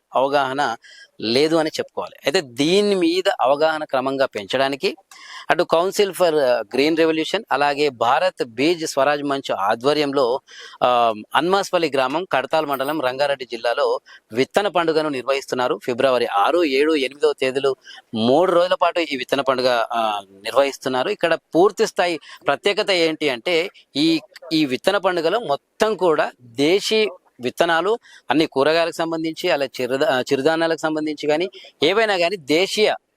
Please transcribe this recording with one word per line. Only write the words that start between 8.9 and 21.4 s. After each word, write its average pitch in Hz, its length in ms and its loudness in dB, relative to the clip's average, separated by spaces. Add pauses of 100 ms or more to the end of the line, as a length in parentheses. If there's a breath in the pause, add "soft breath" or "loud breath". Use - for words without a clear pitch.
మంచ్ 139 280 -4
ఆధ్వర్యంలో, 131 920 0 (420 loud breath)
ఆ, 120 300 2 (220)
అన్మాస్పల్లి 170 580 0
గ్రామం 139 380 -2
కడతాల్ 151 340 0
మండలం 143 360 -2
రంగారెడ్డి 131 440 -2
జిల్లాలో 120 540 -2 (320 loud breath)
విత్తన 131 360 0
పండుగను 160 420 0
నిర్వహిస్తున్నారు. 131 720 -2
ఫిబ్రవరి 123 440 0
ఆరు, 123 360 2
ఏడు, 151 320 2
ఎనిమిదవ 143 380 0
తేదీలు 135 420 0 (400 loud breath)
మూడు 139 360 4
రోజుల 180 240 2
పాటు 175 240 0
ఈ 147 180 -2
విత్తన 131 240 -2
పండుగ, 127 520 0
ఆ, 107 280 -2 (220)
నిర్వహిస్తున్నారు. 131 680 0
ఇక్కడ 170 240 -2
పూర్తి 190 540 0